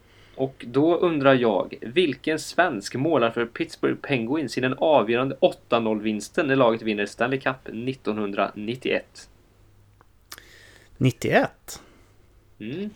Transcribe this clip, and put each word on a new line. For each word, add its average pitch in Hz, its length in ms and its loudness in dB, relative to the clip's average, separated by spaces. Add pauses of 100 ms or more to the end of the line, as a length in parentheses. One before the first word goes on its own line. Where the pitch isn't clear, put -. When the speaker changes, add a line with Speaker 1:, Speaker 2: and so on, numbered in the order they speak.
(360)
Speaker 1:
Och 131 320 -6
då 147 280 2
undrar 143 380 4
jag, 117 460 2
vilken 156 580 -2
svensk 151 560 -2
målar 127 360 2
för 117 160 -2
Pittsburgh - 540 -4
Penguins 131 580 -2
i - 20 -4
den 131 180 0
avgörande 131 600 2
åtta - 400 2
noll-vinsten 110 680 -2
när 135 100 2
laget 113 260 4
vinner 104 240 -2
Stanley 131 340 -2
Cup 135 160 -2 (160)
nittonhundranittioett? 107 1600 -4 (1700)
Speaker 2:
Nittioett? - 840 -2 (800)
Speaker 1:
Mm, 160 360 -8